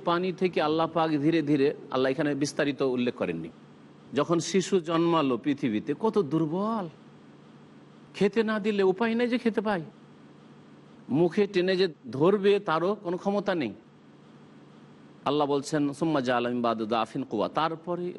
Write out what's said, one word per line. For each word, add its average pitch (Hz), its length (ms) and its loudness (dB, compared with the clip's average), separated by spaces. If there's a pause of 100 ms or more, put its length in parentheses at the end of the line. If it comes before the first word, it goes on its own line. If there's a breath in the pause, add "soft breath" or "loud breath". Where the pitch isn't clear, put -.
পানি 180 280 0
থেকে 180 300 0
আল্লাহ 160 240 2
পাক 160 240 0
ধীরে 156 320 2
ধীরে, 139 320 2 (160)
আল্লাহ 131 200 2
এখানে 147 240 -2
বিস্তারিত 143 480 -2
উল্লেখ 123 320 0
করেননি, 82 340 -4 (640)
যখন 147 240 2
শিশু 185 420 0
জন্মালো 165 580 2
পৃথিবীতে, 135 600 -2
কত 220 180 0
দুর্বল, 175 720 -2 (1300)
খেতে 208 280 2
না 214 160 -2
দিলে 202 240 0
উপায় 196 320 2
নেই 240 140 0
যে 240 100 0
খেতে 226 220 0
পায়, 202 220 0 (1300)
মুখে 170 380 2
টেনে 185 300 0
যে 185 120 2 (220)
ধরবে 196 500 4
তারও 170 340 0
কোনো 175 220 -6
ক্ষমতা 202 380 -2
নেই। 127 180 -2 (1500)
আল্লাহ 143 220 0
বলছেন, 143 460 -2
"সুম্মা 156 280 0
জাআলা 123 280 0
মিন 123 140 -2
বাদি 113 240 0
যাফিন 113 360 -2
কুওয়া", 101 260 -2
তারপরে 165 720 -4